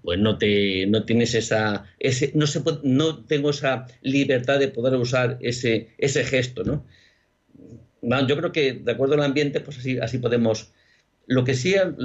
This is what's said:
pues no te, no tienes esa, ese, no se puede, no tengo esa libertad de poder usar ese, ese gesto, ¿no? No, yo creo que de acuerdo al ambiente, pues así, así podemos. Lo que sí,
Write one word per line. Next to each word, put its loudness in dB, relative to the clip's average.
pues -4
no 2
te, 2
no 2
tienes 2
esa, 0
ese, 0
no 2
se -2
puede, -2
no 0
tengo 0
esa -2
libertad 2
de 2
poder 0
usar 0
ese, -2
ese 0
gesto, -2
¿no? -2
No, 0
yo 2
creo -2
que 0
de -4
acuerdo 0
al 4
ambiente, 0
pues -14
así, -4
así -4
podemos. 0
Lo 2
que 0
sí, 0